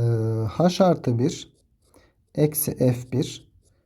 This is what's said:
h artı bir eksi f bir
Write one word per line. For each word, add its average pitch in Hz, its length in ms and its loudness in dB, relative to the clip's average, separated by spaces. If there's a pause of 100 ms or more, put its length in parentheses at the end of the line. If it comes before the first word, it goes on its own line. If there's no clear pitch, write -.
(480)
h 180 360 2
artı 131 360 2
bir - 340 -4 (840)
eksi - 420 0
f 127 340 0
bir - 400 -6 (340)